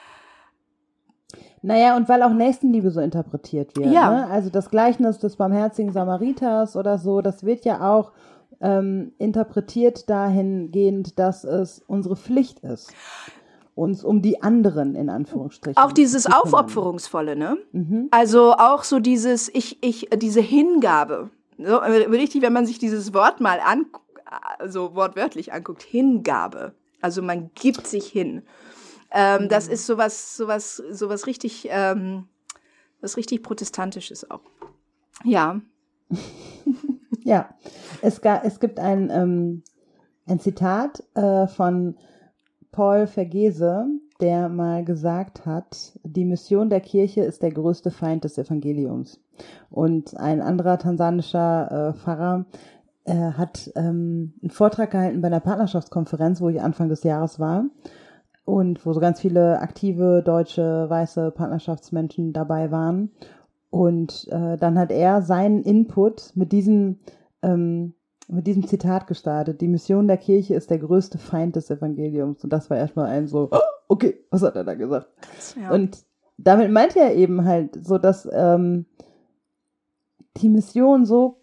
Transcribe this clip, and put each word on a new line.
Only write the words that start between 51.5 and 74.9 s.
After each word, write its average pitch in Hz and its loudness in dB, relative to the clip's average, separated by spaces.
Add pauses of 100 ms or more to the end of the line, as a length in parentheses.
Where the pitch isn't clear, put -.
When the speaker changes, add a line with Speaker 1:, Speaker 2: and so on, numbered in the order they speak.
Speaker 1:
äh, - -4
Pfarrer, 180 -4 (580)
äh, 170 -2
hat, - -8
ähm, 170 -4
einen 175 -8
Vortrag 214 2
gehalten 185 -2
bei 170 0
einer 170 0
Partnerschaftskonferenz, 170 -2
wo 175 0
ich 160 -2
Anfang 160 -2
des 156 -4
Jahres 156 -2
war. 165 -2 (800)
Und 185 -2
wo 165 -2
so 156 0
ganz 170 2
viele 175 2
aktive 180 0
deutsche, 165 0
weiße 165 -2
Partnerschaftsmenschen 165 -6
dabei 156 -4
waren. 170 -2 (580)
Und, 170 0
äh, 170 -4
dann 170 2
hat 180 2
er 180 2
seinen 190 2
Input 214 2
mit 180 -2
diesem, 202 2 (440)
ähm, 170 -2 (340)
mit 175 -4
diesem 196 0
Zitat 190 -2
gestartet: 151 -4
"Die 175 -2
Mission 196 2
der 190 4
Kirche 196 2
ist 156 -4
der 165 0
größte 180 0
Feind 170 -4
des 160 -6
Evangeliums." 147 -6
Und 139 -6
das 156 -2
war 147 0
erstmal 151 -2
ein 147 -2
so, 147 -2 (180)
<gasps> 571 -12
"Okay, - 2 (120)
was 185 0
hat - 0
er 92 -4
da 87 -6
gesagt?" 123 -4 (120)